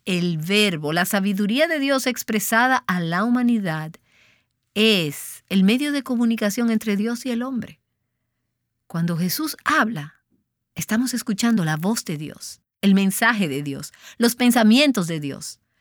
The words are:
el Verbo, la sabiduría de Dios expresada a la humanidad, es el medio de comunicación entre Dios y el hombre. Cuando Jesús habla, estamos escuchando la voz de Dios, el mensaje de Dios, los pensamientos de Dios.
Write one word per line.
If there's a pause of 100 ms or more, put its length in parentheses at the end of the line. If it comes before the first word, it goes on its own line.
el
Verbo,
la
sabiduría
de
Dios
expresada (100)
a
la
humanidad, (800)
es
el
medio
de
comunicación
entre
Dios
y
el
hombre. (1080)
Cuando
Jesús
habla, (580)
estamos
escuchando
la
voz
de
Dios, (200)
el
mensaje
de
Dios, (240)
los
pensamientos
de
Dios. (200)